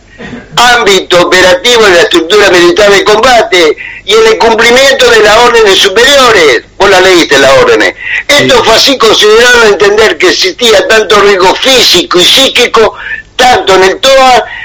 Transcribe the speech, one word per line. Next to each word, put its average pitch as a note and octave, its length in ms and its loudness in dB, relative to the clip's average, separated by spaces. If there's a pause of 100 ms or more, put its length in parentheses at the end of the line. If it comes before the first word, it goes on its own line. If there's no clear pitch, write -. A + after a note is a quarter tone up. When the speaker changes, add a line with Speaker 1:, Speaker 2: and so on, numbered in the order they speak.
(560)
Speaker 1:
ámbito G3+ 640 0
operativo F3+ 600 0
de F#3+ 120 2
la E3+ 80 2
estructura F3 460 0
militar F3+ 420 2
de G3 120 0
combate G#3+ 760 0 (280)
y - 80 -4
en A3 140 2
el A3 100 0
cumplimiento A#3+ 720 0
de A3 140 2
las G#3 140 2
órdenes F#4+ 420 2
superiores". A3+ 840 0 (140)
Vos G3 120 0
la F#3 120 2
leíste, E3+ 380 0
las C3+ 180 2
órdenes. A2 380 0 (320)
"Esto C4+ 280 0
Speaker 2:
Sí. A3+ 100 0
Speaker 1:
fue A3+ 100 0
así C4 220 -2
considerado A3+ 680 2
entender G#3 520 0
que - 120 -2
existía G3 580 -2
tanto G#3+ 320 0
riesgo F#3 360 2
físico A3 640 -2
y F3+ 60 0
psíquico, A#3 680 -2 (420)
tanto A#3 400 0
en F#3 80 2
el F#3+ 160 -2
toa C4 460 2 (200)